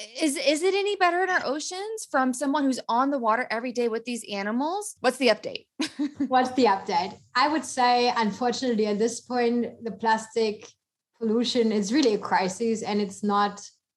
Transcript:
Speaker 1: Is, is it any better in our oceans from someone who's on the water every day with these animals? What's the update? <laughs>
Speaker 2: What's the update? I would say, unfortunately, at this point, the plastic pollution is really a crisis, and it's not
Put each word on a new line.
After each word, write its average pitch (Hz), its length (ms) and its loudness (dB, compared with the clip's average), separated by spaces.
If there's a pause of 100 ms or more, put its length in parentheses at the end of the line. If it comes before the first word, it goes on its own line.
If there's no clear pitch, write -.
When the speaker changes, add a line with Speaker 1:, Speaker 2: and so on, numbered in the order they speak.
(200)
Speaker 1:
Is, 311 180 2
is 302 260 2
it 381 100 4
any 403 220 0
better 359 260 2
in 370 80 0
our 359 160 0
oceans 381 640 -6
from 262 240 0
someone 277 300 0
who's 262 160 0 (100)
on 254 220 2
the 285 80 -2
water 226 320 0
every 233 200 -4
day 233 180 0
with 226 160 -6
these 240 260 -6
animals? 254 680 -4
What's 254 160 2
the 262 100 2
update? 208 400 -2 (300)
<laughs> 285 320 -4
Speaker 2:
What's 254 220 4
the 254 140 2
update? 196 540 0 (160)
I 262 120 4
would 311 160 0
say, 247 520 2
unfortunately, 233 720 0
at 208 100 0
this 233 220 0
point, 240 640 -2
the 220 80 -6
plastic 220 760 -2 (520)
pollution 226 520 2
is 202 220 0
really 254 220 4
a - 20 0
crisis, 196 640 0
and 208 180 -2
it's 190 220 -4
not 202 480 0 (280)